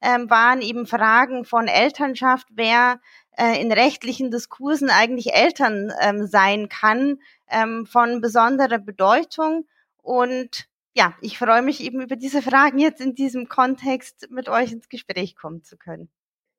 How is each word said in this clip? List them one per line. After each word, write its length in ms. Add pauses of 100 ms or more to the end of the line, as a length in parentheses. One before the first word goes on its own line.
ähm, 260
waren 320
eben 240
Fragen 600
von 220
Elternschaft, 840
wer, 480 (360)
äh, 220
in 120
rechtlichen 600
Diskursen 580
eigentlich 440
Eltern, 680
ähm, 260
sein 440
kann, 480 (340)
ähm, 340
von 360
besonderer 580
Bedeutung. 840 (360)
Und 640 (260)
ja, 280
ich 160
freue 240
mich 220
eben 180
über 140
diese 260
Fragen 380
jetzt 220
in 120
diesem 360
Kontext 800
mit 160
euch 240
ins 160
Gespräch 480
kommen 280
zu 120
können. 320 (520)